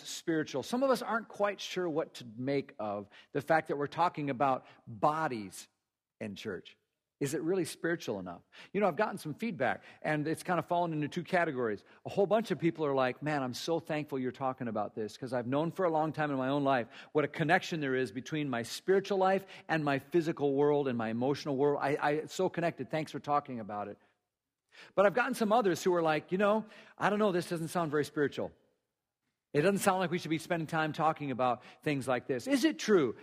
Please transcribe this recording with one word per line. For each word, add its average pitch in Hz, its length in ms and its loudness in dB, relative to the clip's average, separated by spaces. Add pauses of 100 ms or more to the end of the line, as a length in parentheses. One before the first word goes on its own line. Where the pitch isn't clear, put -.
spiritual. 151 560 -4
Some 247 200 -2
of 269 80 4
us 226 100 2
aren't 220 280 -4
quite 202 340 -4
sure 180 260 -4
what 151 260 -2
to 123 120 -16 (100)
make 135 420 -4
of 104 300 -6 (240)
the 143 80 -2
fact 160 280 0
that 151 100 -2
we're 143 80 -2
talking 160 420 -2
about 135 380 0 (200)
bodies 127 800 -2 (540)
in 107 140 -8
church. 90 420 -10 (440)
Is 143 140 0
it 135 80 -2
really 175 220 2
spiritual 160 540 -4
enough? 90 220 -10 (320)
You 196 80 0
know, 202 80 4
I've 151 80 0
gotten 214 200 0
some 151 160 -8
feedback, 135 520 -2 (180)
and 151 240 0
it's 156 160 -2
kind 175 160 0
of 151 80 -2
fallen 175 260 0
into 151 140 -2
two 170 160 -6
categories. 127 600 0 (200)
A - 40 -10
whole 196 180 2
bunch 220 240 0
of 151 80 0
people 165 260 0
are 139 120 2
like, 127 260 0
"Man, 143 220 -2
I'm 123 100 -4
so 165 240 -2
thankful 151 400 -4
you're 127 140 -2
talking 131 340 -4
about 107 300 -4
this, 107 200 -6
'cause 123 160 -8
I've 120 140 -2
known 147 240 2
for 190 140 -2
a 170 40 2
long 156 240 2
time 151 200 -2
in 135 40 0
my 131 120 0
own 143 160 2
life 131 240 2 (240)
what 151 120 4
a 139 40 -2
connection 170 500 0
there 135 160 -2
is 127 160 0
between 139 400 -6
my 117 140 -2
spiritual 196 540 0
life 190 280 2 (220)
and 156 160 0
my 139 160 2
physical 147 540 0
world 143 340 4
and 120 100 0
my 110 120 -2
emotional 135 460 0
world. 143 240 4
I, 143 140 2
I, 147 200 0
it's 151 200 -4
so 185 140 2
connected. 160 420 -2
Thanks 156 220 -4
for 143 80 -8
talking 143 400 -2
about 104 260 -8
it." 101 120 -12 (1000)
But 196 100 8
I've 190 80 4
gotten 254 200 2
some 208 180 2
others 196 320 4
who 180 100 4
are 170 80 4
like, 156 300 0
"You 185 60 2
know, 208 260 4 (340)
I 170 100 2
don't 208 120 2
know, 214 100 4
this 170 180 0
doesn't 165 200 -4
sound 165 240 -2
very 147 120 2
spiritual. 127 460 -2 (1040)
It 147 100 4
doesn't 196 160 2
sound 190 220 2
like 170 100 0
we 175 80 -2
should 151 120 -8
be 160 80 0
spending 165 280 -4
time 156 260 -2
talking 151 380 0
about 123 320 0 (220)
things 139 240 -2
like 123 180 -2
this." 131 220 -4
Is 277 160 2
it 302 160 0
true 156 420 4